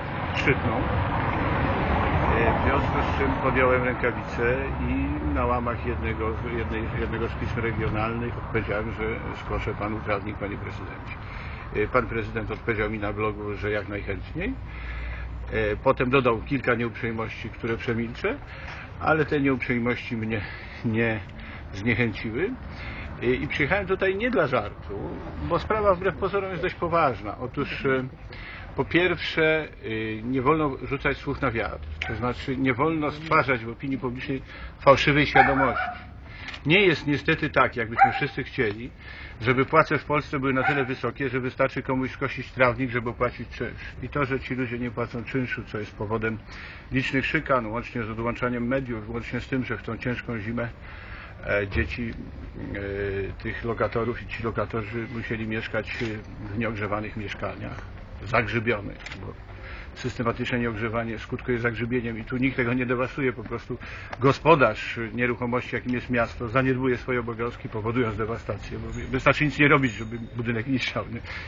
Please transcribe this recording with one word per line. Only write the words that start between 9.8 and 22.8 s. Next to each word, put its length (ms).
trawnik, 360
panie 200
prezydencie. 600
E, 100
pan 200
prezydent 440
odpowiedział 400
mi 80
na 140
blogu, 420
że 160
jak 180
najchętniej. 680
E, 240
potem 340
dodał 280
kilka 360
nieuprzejmości, 760
które 260
przemilczę, 600
ale 240
te 160
nieuprzejmości 760
mnie 240
nie 360
zniechęciły. 800